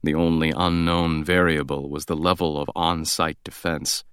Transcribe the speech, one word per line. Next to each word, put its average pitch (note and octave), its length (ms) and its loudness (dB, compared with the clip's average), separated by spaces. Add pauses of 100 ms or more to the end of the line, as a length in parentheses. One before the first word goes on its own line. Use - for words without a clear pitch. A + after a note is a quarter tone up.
The D2+ 120 0
only D#2+ 400 2
unknown E2+ 680 2
variable D2+ 640 0
was C#2+ 160 -8
the E2 100 -4
level D#2+ 460 0
of C#2+ 140 -4
on-site E2 680 -2
defense. - 680 -4